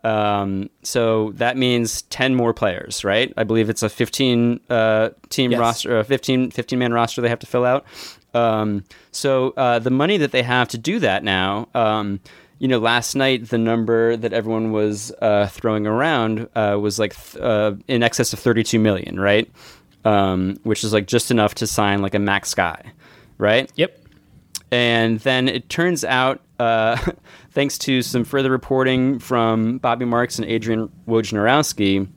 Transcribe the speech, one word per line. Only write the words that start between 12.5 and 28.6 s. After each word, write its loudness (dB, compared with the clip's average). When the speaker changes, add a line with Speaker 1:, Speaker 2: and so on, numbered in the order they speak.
Speaker 1:
you 0
know, 2
last 0
night, 0
the 0
number 2
that -4
everyone -2
was, -2
uh, 2
throwing -2
around, 0
uh, 0
was, -2
like, -2
th-, -12
uh, 2
in 2
excess 0
of -10
thirty-two 2
million, 0
right? 2
Um, 2
which -2
is, -2
like, 2
just 2
enough 2
to -4
sign, 0
like, -4
a 0
max -2
guy, -4
right? 2
Speaker 2:
Yep. -2
Speaker 1:
And 2
then 0
it -6
turns -2
out, 0
uh, 2
<laughs> -20
thanks -2
to 0
some -2
further 0
reporting 0